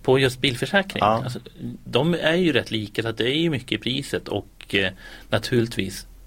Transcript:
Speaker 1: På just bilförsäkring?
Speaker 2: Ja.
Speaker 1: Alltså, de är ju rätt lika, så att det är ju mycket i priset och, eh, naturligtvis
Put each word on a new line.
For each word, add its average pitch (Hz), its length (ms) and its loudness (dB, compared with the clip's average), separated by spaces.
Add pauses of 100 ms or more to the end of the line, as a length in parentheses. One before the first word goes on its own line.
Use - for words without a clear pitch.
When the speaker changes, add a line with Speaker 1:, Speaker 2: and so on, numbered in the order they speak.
Speaker 1:
På 135 180 6
just 131 220 2
bilförsäkring? 190 640 0
Speaker 2:
Ja. 110 200 4
Speaker 1:
Alltså, 123 160 -8 (440)
de 131 300 2
är 160 220 0
ju 175 180 2
rätt 107 180 0
lika, 107 300 -4
så 113 60 -2
att 110 100 -4
det 113 140 0
är 147 80 0
ju 170 100 2
mycket - 220 -4
i 110 120 0
priset 131 440 -4
och, - 480 -6
eh, 95 160 2 (380)
naturligtvis 113 800 0 (200)